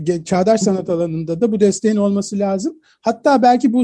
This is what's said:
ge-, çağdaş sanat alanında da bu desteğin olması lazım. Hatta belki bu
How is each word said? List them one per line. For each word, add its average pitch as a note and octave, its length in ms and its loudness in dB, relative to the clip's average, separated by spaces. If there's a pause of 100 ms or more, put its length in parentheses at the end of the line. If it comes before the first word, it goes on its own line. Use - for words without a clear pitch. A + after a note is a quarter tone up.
ge-, E3+ 180 -2
çağdaş F#3+ 380 2
sanat F#3+ 280 -2
alanında E3 520 -4
da A#3 100 -10
bu A3 80 -4
desteğin G#3+ 360 0
olması G3+ 440 -2
lazım. G3 400 -4 (220)
Hatta C#4+ 400 2
belki B3 320 4
bu B3 100 2